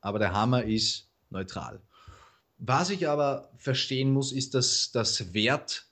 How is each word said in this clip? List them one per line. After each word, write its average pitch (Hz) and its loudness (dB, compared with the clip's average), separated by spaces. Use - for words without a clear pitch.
Aber 101 -4
der 98 2
Hammer 120 4
ist 110 -2
neutral. 92 -8
Was 156 2
ich 175 -2
aber 143 0
verstehen 135 0
muss, 135 2
ist, 131 -4
dass - 0
das 107 0
Wert 120 0